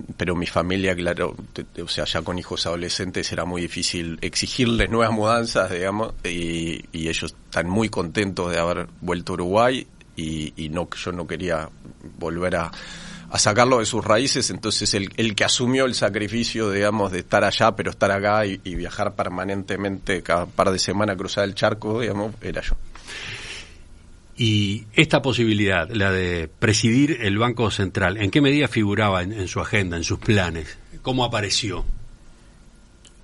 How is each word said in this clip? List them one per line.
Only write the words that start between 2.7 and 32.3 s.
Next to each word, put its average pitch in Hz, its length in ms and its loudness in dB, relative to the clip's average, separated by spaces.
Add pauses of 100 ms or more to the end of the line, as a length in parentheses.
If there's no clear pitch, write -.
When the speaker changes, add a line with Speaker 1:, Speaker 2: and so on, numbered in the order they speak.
Speaker 1:
era 85 140 -4
muy 87 180 -4
difícil 82 580 -4
exigirles 107 680 0
nuevas 113 200 2
mudanzas, 110 600 2
digamos, 98 420 -2 (100)
y, 82 680 -4
y 80 160 -4
ellos 80 260 -4 (120)
están 85 220 -2
muy 104 220 0
contentos 90 600 -2
de 85 80 0
haber 87 280 0 (140)
vuelto 87 320 -4
a - 20 -4
Uruguay 110 520 2 (280)
y, 78 400 -4
y 80 140 -6
no, 82 260 -4
yo - 160 -6
no 87 140 -6
quería 80 420 -4 (520)
volver 87 380 -2
a, 82 140 -2 (600)
a 104 60 -4
sacarlo 123 420 6
de 110 60 0
sus 104 180 -2
raíces, 123 460 4
entonces 101 460 0
el, 98 200 -2
el 113 200 0
que 107 100 4
asumió 131 400 2
el 120 80 0
sacrificio, 107 760 0
digamos, 101 400 2
de 90 80 -2
estar 101 240 4
allá, 104 320 4
pero 90 160 -4
estar 98 200 2
acá 104 340 2
y, 95 180 -4
y 92 100 -8
viajar 98 400 -4
permanentemente 95 1080 -2
cada 87 240 2
par 95 240 2
de 92 80 2
semanas, 101 360 0
cruzar 95 280 -2
el 101 100 -2
charco, 107 480 0
digamos, 104 400 -2
era 80 200 -6
yo. - 140 2 (1600)
Speaker 2:
Y 104 580 0
esta 156 280 6
posibilidad, 107 720 2
la 98 200 2
de 87 380 0 (100)
presidir 120 600 4
el 104 160 0
Banco 117 340 2
Central, 95 460 0
¿en 101 140 0
qué 151 100 4
medida 139 260 4
figuraba 101 540 2
en, 95 120 -4
en 95 140 -4
su - 120 -4
agenda, 90 360 0
en 85 80 -2
sus 98 140 -2
planes? 85 600 0 (240)
¿Cómo 131 220 0
apareció? 101 600 -2 (1400)